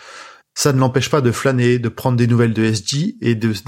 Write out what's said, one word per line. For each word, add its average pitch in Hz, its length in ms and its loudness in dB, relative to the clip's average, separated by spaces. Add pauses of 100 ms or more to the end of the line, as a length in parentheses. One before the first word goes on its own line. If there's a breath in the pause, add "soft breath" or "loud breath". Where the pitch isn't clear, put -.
(540 loud breath)
Ça - 180 0
ne 131 60 2
l'empêche 131 320 0
pas 151 120 2
de 120 100 2
flâner, 123 460 0
de 117 100 -2
prendre 123 280 -2
des 120 100 2
nouvelles 117 280 4
de 110 80 0
S 110 240 0
G 165 340 -4
et 120 140 0
de, 110 180 -2 (160)